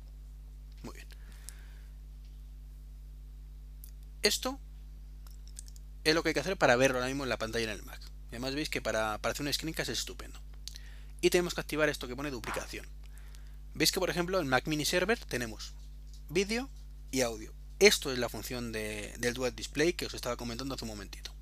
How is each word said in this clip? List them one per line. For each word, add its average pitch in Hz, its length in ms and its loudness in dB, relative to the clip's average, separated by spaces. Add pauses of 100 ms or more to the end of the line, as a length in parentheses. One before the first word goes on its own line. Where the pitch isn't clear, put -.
(800)
Muy - 140 -10
bien. - 120 -12 (3250)
Esto 262 360 4 (1400)
es 156 120 6
lo 165 80 4
que 165 60 4
hay 156 40 4
que 143 60 2
hacer 165 180 0
para 127 180 10
verlo 131 220 8
ahora 123 100 2
mismo 139 160 0
en 131 60 0
la 110 80 2
pantalla 113 280 0
en 110 60 0
el 101 120 -6
Mac. - 160 -12 (300)
Además 127 260 -4
veis 151 140 -2
que 127 120 0
para, 110 380 2
para 117 140 2
hacer 143 120 -2
un 139 80 0
screencast 156 360 0
es 113 100 0
estupendo. - 400 -8 (840)
Y 175 80 8
tenemos 175 240 4
que - 80 -4
activar 151 280 4
esto 139 180 -2
que 123 80 -4
pone 143 160 -4
duplicación. - 540 -4 (880)
Veis - 180 6
que, - 80 4
por 180 100 2
ejemplo, 175 300 4
en 160 80 2
Mac 131 200 6
Mini 151 180 2
Server 180 400 4
tenemos 117 480 -4 (560)
vídeo 208 400 2 (420)
y 131 100 4
audio. 113 320 0 (260)
Esto 196 320 10
es 127 80 0
la 117 100 2
función 117 420 -4
de, 107 480 -4
del 120 140 4
Dual 120 220 0
Display 151 380 4
que - 120 -4
os 110 80 -6
estaba 120 220 -2
comentando 123 400 -4
hace 120 100 -6
un 113 40 -2
momentito. 98 520 -8